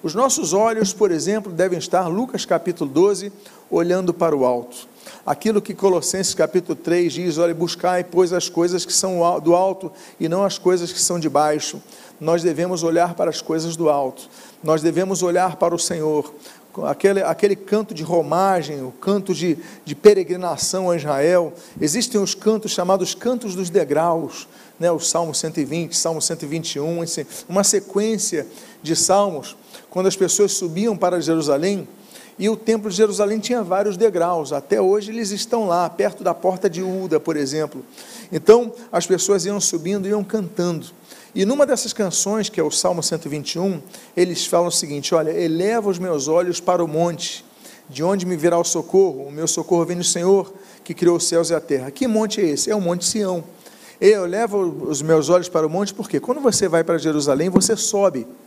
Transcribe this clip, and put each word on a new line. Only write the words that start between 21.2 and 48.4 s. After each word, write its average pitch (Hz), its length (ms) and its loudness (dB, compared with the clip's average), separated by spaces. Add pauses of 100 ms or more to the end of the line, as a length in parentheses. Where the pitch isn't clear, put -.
Existem 202 400 -2
os 190 140 -4
cantos 214 380 -4
chamados 185 420 -2
cantos 233 400 -6
dos 180 160 -6
degraus, 165 800 -2 (320)
né? 175 120 0
O 160 80 -2
Salmo 160 360 -2
cento 160 240 -4
e 139 60 0
vinte, 160 300 -6
Salmo 165 240 -2
cento 165 240 -4
e 147 40 -10
vinte 160 280 -6
e 143 40 -4
um, 170 240 -4
esse, 170 220 -6 (220)
uma 190 160 2
sequência 202 840 0 (340)
de 156 140 -2
salmos, 180 600 0 (340)
quando 185 180 0
as 190 80 2
pessoas 196 380 2
subiam 190 440 -2
para 180 240 2
Jerusalém, 160 680 0 (520)
e 196 100 2
o 220 60 0
templo 220 340 -2
de 175 60 -6
Jerusalém 208 440 2
tinha 240 240 -2
vários 190 340 0
degraus, 170 560 2
até 165 260 0
hoje 202 320 2
eles 220 200 -4
estão 214 360 -2
lá, 175 220 2
perto 202 340 -2
da 175 100 0
porta 185 360 0
de 175 140 -4
Uda, 185 360 -2
por 160 160 -4
exemplo. 147 480 -4 (480)
Então, 214 400 6 (200)
as - 160 0
pessoas 185 380 0
iam 202 140 -4
subindo, 185 480 -2
iam 208 160 0
cantando. 175 640 -4 (460)
E 190 120 2
numa 277 200 4
dessas 247 280 -2
canções, 202 540 -2
que - 120 -4
é 160 40 2
o 151 80 0
Salmo 180 300 0
cento 165 240 -4
e 143 40 -8
vinte 143 240 -6
e 165 60 -6
um, 185 220 -2 (340)
eles 175 300 0
falam 175 220 2
o 170 40 -2
seguinte: 147 420 -4
"Olha, 156 180 2
eleva 175 580 0
os 175 100 -2
meus 156 280 -2
olhos 175 320 0
para 180 240 2
o 165 40 -2
monte, 160 560 -2 (460)
de 139 140 -6
onde 185 220 0
me 180 120 -2
virá 170 200 4